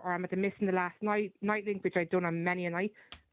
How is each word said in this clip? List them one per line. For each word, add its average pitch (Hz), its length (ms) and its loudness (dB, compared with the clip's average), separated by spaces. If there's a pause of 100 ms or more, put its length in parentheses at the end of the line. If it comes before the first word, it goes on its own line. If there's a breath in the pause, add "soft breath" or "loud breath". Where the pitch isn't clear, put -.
or, 180 80 -2
"I'm 175 120 -2
at 180 60 -8
the 185 60 -2
Missing 196 300 0
the 185 60 2
Last 180 300 0
Night, 208 300 0 (100)
Night 208 240 0
Link," 202 160 -2
which 185 140 0
I'd 170 140 2
done 180 160 2
on 170 180 0
many 180 220 -2
a 175 40 -2
night, 185 220 -2 (400 loud breath)